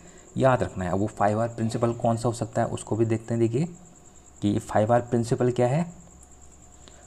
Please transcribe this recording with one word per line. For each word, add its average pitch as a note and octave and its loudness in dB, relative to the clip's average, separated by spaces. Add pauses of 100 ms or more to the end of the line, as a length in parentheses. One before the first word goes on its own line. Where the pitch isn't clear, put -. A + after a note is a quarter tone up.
(360)
याद B2 4
रखना F#2 -6
है। F2 -2
अब F#2+ 0
वो G#2 0
फ़ाइव G#2+ 0
आर A#2 0
प्रिंसिपल A#2 -2
कौन A#2 0
सा A#2 -2
हो A#2 -2
सकता A#2 -4
है, A2+ 0
उसको - -6
भी A2+ 2
देखते A2+ -2
हैं। A#2 0
देखिए A#2 2 (800)
कि G#2 2
ये G#2+ 2
फ़ाइव G#2+ 0
आर A#2+ 4
प्रिंसिपल A#2+ 0
क्या B2 2
है। D#3 0 (1160)